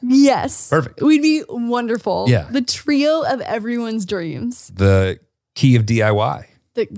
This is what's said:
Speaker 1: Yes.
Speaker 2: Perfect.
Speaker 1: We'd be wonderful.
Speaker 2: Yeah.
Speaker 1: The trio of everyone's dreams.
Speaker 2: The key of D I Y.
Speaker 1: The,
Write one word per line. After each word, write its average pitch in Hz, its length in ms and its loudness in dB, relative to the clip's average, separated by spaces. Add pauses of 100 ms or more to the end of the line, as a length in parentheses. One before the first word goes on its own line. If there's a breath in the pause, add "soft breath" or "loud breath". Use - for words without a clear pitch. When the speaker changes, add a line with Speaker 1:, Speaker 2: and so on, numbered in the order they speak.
Speaker 1:
Yes. 269 720 2
Speaker 2:
Perfect. - 300 -2
Speaker 1:
We'd 294 200 4
be 311 260 2
wonderful. 233 800 -4
Speaker 2:
Yeah. 98 220 2
Speaker 1:
The 262 140 -2
trio 294 580 0
of 262 200 -2
everyone's 226 640 -6
dreams. 180 680 -8
Speaker 2:
The 95 460 2 (340)
key 131 220 4
of 113 100 2
D 113 160 0
I 107 100 2
Y. 107 360 -2 (260)
Speaker 1:
The, 233 140 -4 (100)